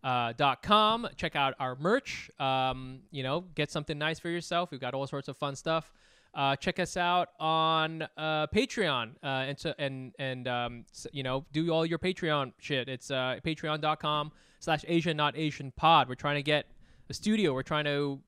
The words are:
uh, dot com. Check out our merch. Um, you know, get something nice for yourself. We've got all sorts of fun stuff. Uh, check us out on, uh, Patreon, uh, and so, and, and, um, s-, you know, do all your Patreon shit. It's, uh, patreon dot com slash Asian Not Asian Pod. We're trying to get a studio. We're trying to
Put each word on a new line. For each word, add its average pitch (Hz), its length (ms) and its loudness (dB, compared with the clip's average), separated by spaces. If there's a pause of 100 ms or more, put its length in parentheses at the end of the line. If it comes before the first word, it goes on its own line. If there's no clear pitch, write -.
uh, 123 320 0
dot 139 260 2
com. 214 540 4
Check 160 220 -4
out 135 220 2
our 127 180 -2
merch. 190 600 0
Um, 131 640 -2 (100)
you 135 120 -6
know, 143 180 -2 (140)
get 147 160 -2
something 147 260 -4
nice 151 220 -2
for - 100 -8
yourself. 170 420 -2
We've 131 100 -10
got 127 120 -4
all 135 140 -4
sorts 139 220 -6
of 135 80 -12
fun 143 180 -4
stuff. 160 380 -2 (400)
Uh, 139 240 2
check - 220 -2
us 180 180 -2
out 175 320 2 (100)
on, 160 600 2 (160)
uh, 156 300 0
Patreon, 160 640 0 (120)
uh, 147 40 -4
and 135 320 -2
so, 156 180 -4
and, 135 420 -6
and, 127 300 -4
um, 120 420 -4
s-, - 220 -16
you 139 100 -4
know, 131 300 -2
do 160 180 2
all 165 140 4
your 165 140 -2
Patreon 151 580 0
shit. 131 320 -4
It's, 127 220 -10
uh, 127 340 0
patreon 156 340 -2
dot 151 220 0
com 151 300 0 (280)
slash 156 280 0
Asian 165 280 2
Not 147 220 2
Asian 147 340 -4
Pod. 156 380 6
We're 127 60 -6
trying 147 220 0
to 143 60 -2
get 151 220 2 (440)
a - 40 -8
studio. 208 400 2
We're 131 100 0
trying 151 220 0
to 143 420 0